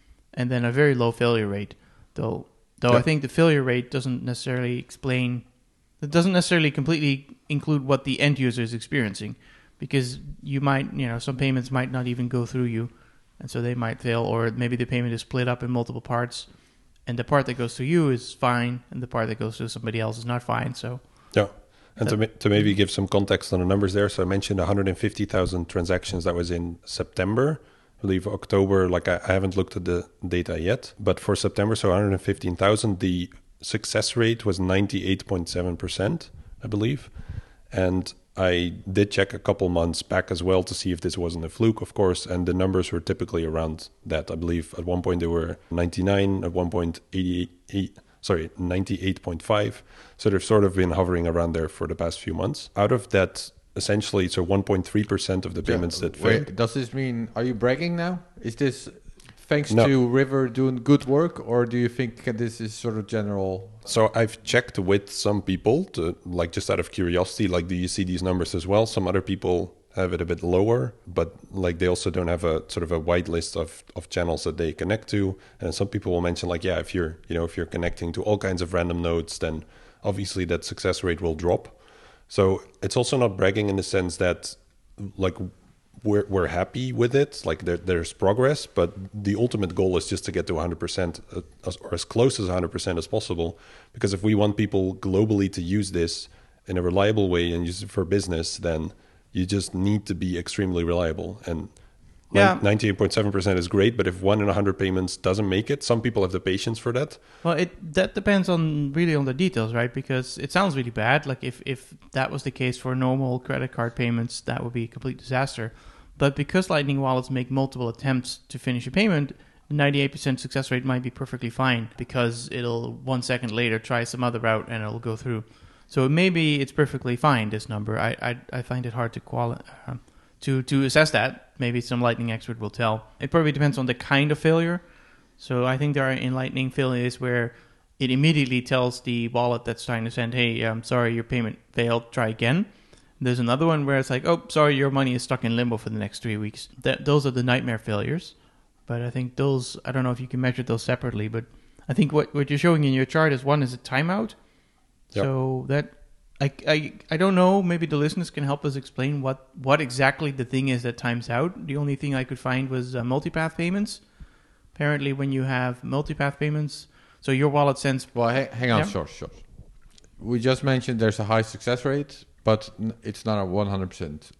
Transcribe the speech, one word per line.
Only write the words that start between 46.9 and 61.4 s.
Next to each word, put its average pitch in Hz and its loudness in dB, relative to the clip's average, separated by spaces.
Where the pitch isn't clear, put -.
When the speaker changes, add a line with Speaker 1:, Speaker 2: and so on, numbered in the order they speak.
Speaker 2:
eighty-eight, 90 -4
sorry, 82 0
ninety-eight 92 -2
point 85 -6
five. 104 0
So - 0
they've 95 4
sort 107 6
of 92 4
been 92 4
hovering 87 2
around 85 2
there 80 0
for - -8
the 80 -4
past - -4
few - -6
months. 98 -4
Out 104 4
of 117 0
that, - 2
essentially, 101 0
so 90 0
one 98 2
point 95 0
three 107 0
percent 95 -2
of 92 -8
the 87 -4
Speaker 3:
Yeah, - 2
Speaker 2:
payments 87 -2
that - -4
Speaker 3:
wait, 113 4
Speaker 2:
failed. 95 -10
Speaker 3:
does 113 0
this 127 -4
mean, 123 -4
are 117 -2
you 127 0
bragging 135 0
now? 175 -4
Is 117 -6
this - -2
thanks 147 -2
Speaker 2:
No. 117 6
Speaker 3:
to 131 6
River 131 2
doing 127 0
good 143 6
work, 151 2